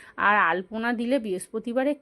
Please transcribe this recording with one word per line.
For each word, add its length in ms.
আর 200
আলপনা 560
দিলে 260
বৃহস্পতিবারে 840